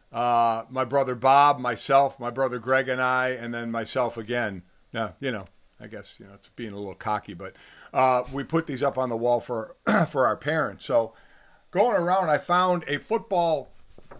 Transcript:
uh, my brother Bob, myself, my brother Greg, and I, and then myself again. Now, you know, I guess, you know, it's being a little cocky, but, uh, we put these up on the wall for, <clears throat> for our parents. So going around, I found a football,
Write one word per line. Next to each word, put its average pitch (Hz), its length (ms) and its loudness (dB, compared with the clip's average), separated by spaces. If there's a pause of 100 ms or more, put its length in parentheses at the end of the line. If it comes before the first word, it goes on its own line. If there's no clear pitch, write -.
(140)
uh, 117 560 2
my 131 160 -2
brother 131 280 0
Bob, 135 460 6
myself, 135 580 2
my 120 120 -6
brother 123 280 -2
Greg, 131 300 0
and 127 140 -2
I, 127 300 2
and 117 200 -8
then 117 180 -6
myself 117 460 -4
again. 110 460 -4 (320)
Now, 110 260 -6
you 135 100 -6
know, 104 140 -8 (340)
I 113 100 -18
guess, 104 300 -16
you 113 60 -20
know, 98 80 -20
it's - 160 -20
being 113 240 -12
a 101 60 -12
little 98 160 -10
cocky, 104 400 -4
but, 95 200 -14 (380)
uh, 127 300 4 (100)
we 135 120 -6
put 160 220 -2
these 131 160 -6
up 139 140 0
on 131 140 -2
the 117 80 -4
wall 120 220 2
for, 113 360 -8 (100)
<clears throat> 196 220 4
for 131 180 2
our 107 120 0
parents. 139 480 -4
So 117 260 2 (580)
going 214 260 2
around, 180 340 2
I 147 80 2
found 180 500 2
a 147 80 -2
football, 170 760 -2 (460)